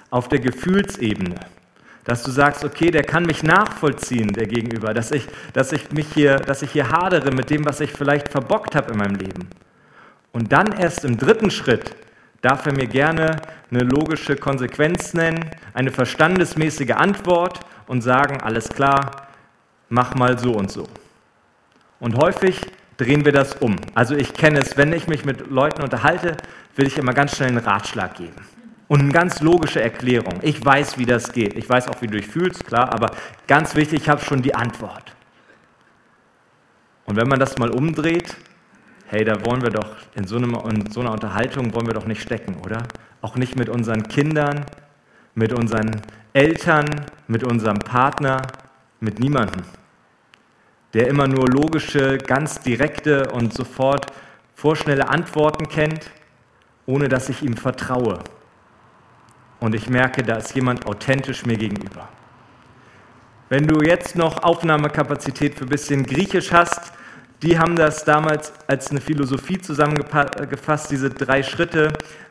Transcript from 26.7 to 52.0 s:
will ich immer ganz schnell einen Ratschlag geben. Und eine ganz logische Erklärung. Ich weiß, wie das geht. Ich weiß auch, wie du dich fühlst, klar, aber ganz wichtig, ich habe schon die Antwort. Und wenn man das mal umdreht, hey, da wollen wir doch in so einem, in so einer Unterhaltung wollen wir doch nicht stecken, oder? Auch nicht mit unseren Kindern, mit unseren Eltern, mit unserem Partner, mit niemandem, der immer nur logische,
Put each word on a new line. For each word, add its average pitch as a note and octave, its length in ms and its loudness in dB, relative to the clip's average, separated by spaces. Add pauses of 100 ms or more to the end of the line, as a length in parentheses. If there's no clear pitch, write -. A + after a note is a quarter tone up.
will C3+ 100 2
ich C3+ 120 -4
immer B2+ 160 0
ganz C#3+ 200 2
schnell C3 140 0
einen A#2+ 100 2
Ratschlag G2+ 560 -2
geben. - 320 -14 (400)
Und D3 140 4
eine C#3 120 4
ganz E3+ 280 2
logische D#3+ 400 4
Erklärung. A2+ 640 0
Ich D3+ 220 -2
weiß, C#3+ 340 2
wie B2 80 -2
das A#2+ 260 2
geht. A2 240 -2
Ich G#2+ 120 -6
weiß B2 200 2
auch, - 140 -8
wie A#2+ 40 -2
du G#2+ 100 -4
dich G#2 100 -4
fühlst, F3+ 400 -4
klar, A#2+ 260 0
aber A2 200 0 (340)
ganz D3+ 280 4
wichtig, D3+ 280 0
ich - 60 -2
habe D3 140 2
schon C3 200 0
die B2+ 120 0
Antwort. A2+ 600 -8 (1900)
Und G#2+ 100 -2
wenn A#2 120 2
man C3+ 100 2
das C3 200 -2
mal A#2+ 120 0
umdreht, D#3 640 0 (680)
hey, G#2+ 180 0
da G#2+ 200 0
wollen B2 180 0
wir A#2 80 0
doch G#2+ 260 -4 (180)
in G2 120 -4
so G#2+ 100 -4
einem, A#2+ 180 0 (160)
in G#2+ 200 -2
so A#2+ 100 -6
einer A#2+ 120 -2
Unterhaltung A2 640 -4
wollen A#2+ 120 -2
wir A2+ 80 -2
doch G#2+ 120 -8
nicht G#2+ 160 -6
stecken, G2+ 420 -6
oder? A2 180 -6 (400)
Auch A2 140 -8
nicht B2+ 200 -2
mit A#2+ 120 0
unseren A2 400 -2
Kindern, D3 560 0 (680)
mit A2+ 180 0
unseren A2 500 -2 (300)
Eltern, D#3 540 2 (400)
mit A2+ 180 0
unserem A2 340 0
Partner, C3 640 0 (580)
mit G#2+ 200 -4
niemandem, A#2+ 420 0 (1300)
der A#2+ 140 4
immer C#3 180 2
nur C3 220 2
logische, C#3 720 2